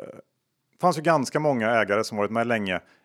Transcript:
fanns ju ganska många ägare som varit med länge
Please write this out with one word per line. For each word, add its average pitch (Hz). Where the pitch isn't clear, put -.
fanns 170
ju 160
ganska 151
många 127
ägare 107
som 110
varit 104
med 117
länge 101